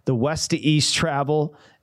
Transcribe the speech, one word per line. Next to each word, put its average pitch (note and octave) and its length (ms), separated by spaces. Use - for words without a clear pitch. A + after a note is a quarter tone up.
The C3+ 100
west C#3+ 360
to E3+ 80
east D3+ 360
travel D3+ 640